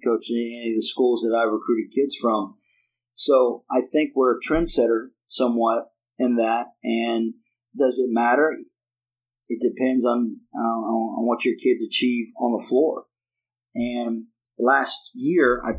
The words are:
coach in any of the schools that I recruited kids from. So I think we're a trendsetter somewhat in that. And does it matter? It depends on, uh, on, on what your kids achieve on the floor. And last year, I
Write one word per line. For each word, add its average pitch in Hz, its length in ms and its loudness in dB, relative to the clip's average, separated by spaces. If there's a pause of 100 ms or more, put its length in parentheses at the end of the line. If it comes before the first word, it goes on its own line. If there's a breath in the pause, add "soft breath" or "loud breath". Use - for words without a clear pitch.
coach 113 240 0
in 120 80 -2
any 117 360 -6
of 110 40 0
the 107 60 0
schools 123 380 2
that 113 140 0
I 117 80 2
recruited 110 480 -2
kids 139 240 0
from. 110 400 -2 (580 soft breath)
So 127 560 2
I 127 120 2 (100)
think 156 240 0
we're 127 220 4
a - 20 -14
trendsetter 127 680 0 (180)
somewhat 117 640 0 (280)
in 123 160 2
that. 117 320 0 (160)
And 117 500 -2 (420)
does 127 220 2
it 120 160 0
matter? 123 420 2 (920)
It 117 100 -2 (160)
depends 127 300 0
on, 120 320 0 (180)
uh, - 40 -8
on, 113 600 -4
on 117 40 -2
what 117 200 0
your 120 100 2
kids 120 260 0
achieve 120 460 -2 (120)
on 123 120 0
the 107 120 -2
floor. 143 420 0 (680)
And 117 520 -4 (340)
last 131 560 0
year, 127 500 2
I 117 140 -2